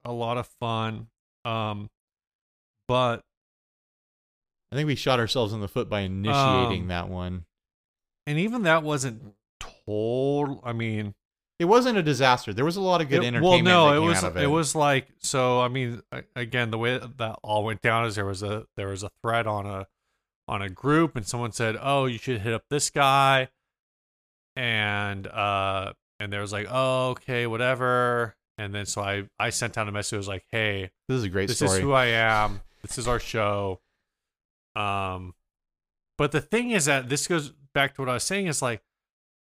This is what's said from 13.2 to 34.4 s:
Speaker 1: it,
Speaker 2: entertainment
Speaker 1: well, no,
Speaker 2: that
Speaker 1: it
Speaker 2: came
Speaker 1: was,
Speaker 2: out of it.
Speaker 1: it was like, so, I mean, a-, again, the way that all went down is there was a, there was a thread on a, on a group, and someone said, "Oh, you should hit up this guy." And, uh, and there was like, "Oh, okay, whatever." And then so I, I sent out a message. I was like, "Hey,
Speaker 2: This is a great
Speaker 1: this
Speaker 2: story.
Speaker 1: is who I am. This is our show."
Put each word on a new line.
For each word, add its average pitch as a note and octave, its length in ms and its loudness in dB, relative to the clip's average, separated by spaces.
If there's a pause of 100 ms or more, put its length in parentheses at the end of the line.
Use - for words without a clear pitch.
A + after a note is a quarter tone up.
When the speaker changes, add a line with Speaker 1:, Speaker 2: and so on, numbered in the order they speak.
Speaker 1:
it, A#2+ 40 0
Speaker 2:
entertainment A#2+ 160 2
Speaker 1:
well, F3+ 180 8
no, F3 300 8
Speaker 2:
that C#3+ 60 6
Speaker 1:
it - 20 4
Speaker 2:
came D#3+ 80 2
Speaker 1:
was, E3 160 4
Speaker 2:
out F2+ 80 -2
of F2 60 -6
it. F2 80 0
Speaker 1:
it - 20 2
was D3+ 260 2
like, C#3+ 360 2 (100)
so, B2+ 420 2
I B2 60 2
mean, B2 340 -4 (100)
a-, B2+ 120 -10 (120)
again, A#2+ 360 -2
the A2 80 -2
way A#2+ 180 0
that A2+ 460 -8
all G#2+ 200 0
went G#2+ 200 -4
down A#2 240 2
is G#2 80 -4
there G#2 100 -2
was G2 160 -6
a, G#2+ 240 -6 (120)
there G2 100 -6
was G2 160 -8
a G2+ 80 -10 (100)
thread A#2 240 0
on G#2 220 -4
a, G2 180 -8 (600)
on G2+ 160 -6
a G2 60 -6
group, D3 460 2
and A2+ 100 -8
someone A#2+ 280 -6
said, A2 260 -2
"Oh, C#3 280 2
you A#2+ 100 -4
should A#2 240 -4
hit F#2+ 120 -2
up F2+ 160 -6
this C#3+ 200 0
guy." C3+ 580 4 (1120)
And, G#2 680 -2
uh, G2 680 -2 (260)
and G2+ 140 -8
there G2+ 80 -4
was G2+ 100 -6
like, G#2 180 -6
"Oh, B2+ 420 0
okay, A#2+ 360 -4
whatever." B2 880 0 (220)
And G2+ 180 -8
then G#2 100 -6
so - 160 -6
I, G2+ 280 -4 (100)
I A#2 120 0
sent A2+ 260 -4
out A2 100 -2
a G2+ 60 -8
message. G#2 220 -4
I - 20 -4
was G2 100 -6
like, G2 240 -8
"Hey, G2+ 380 -2 (180)
Speaker 2:
This C3 120 0
is A#2 40 -2
a G2+ 60 -2
great F#2+ 180 -2
Speaker 1:
this - 100 -2
Speaker 2:
story. F#2+ 200 2
Speaker 1:
is - 20 2
who C#3+ 140 2
I B2+ 140 4
am. A2 540 2 (200)
This - 160 -10
is A#2+ 100 -4
our B2 120 2
show." G2+ 600 -2 (960)